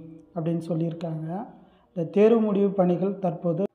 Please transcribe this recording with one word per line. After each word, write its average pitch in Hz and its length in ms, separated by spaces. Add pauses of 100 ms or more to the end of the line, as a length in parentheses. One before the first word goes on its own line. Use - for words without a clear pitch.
(340)
அப்படின்னு 170 340
சொல்லியிருக்காங்க. 165 800 (480)
இந்த 165 160
தேர்வு 220 300
முடிவு 202 300
பணிகள் 185 480
தற்போது 170 460 (100)